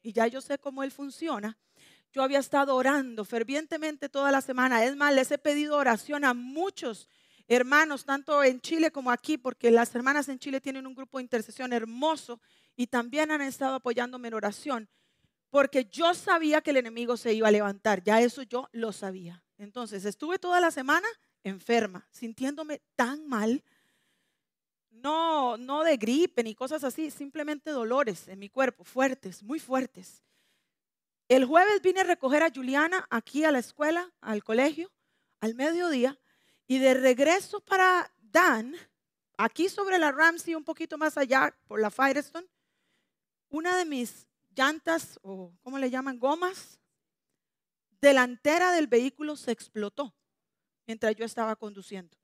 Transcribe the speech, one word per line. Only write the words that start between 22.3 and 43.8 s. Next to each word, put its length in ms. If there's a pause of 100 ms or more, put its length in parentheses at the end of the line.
tan 320
mal. 360 (1300)
No, 640
no 260
de 140
gripe 460
ni 100
cosas 300
así, 260
simplemente 600
dolores 560
en 120
mi 100
cuerpo, 340
fuertes, 580
muy 180
fuertes. 640 (1040)
El 180
jueves 360
vine 200
a 20
recoger 400
a 100
Juliana 560
aquí 340
a 80
la 80
escuela, 520 (100)
al 220
colegio, 480 (480)
al 160
mediodía, 640 (480)
y 100
de 160
regreso 680
para 580
Dan, 560 (640)
aquí 320
sobre 280
la 140
Ramsey, 440
un 80
poquito 340
más 200
allá, 400 (100)
por 120
la 100
Firestone, 580 (1040)
una 260
de 100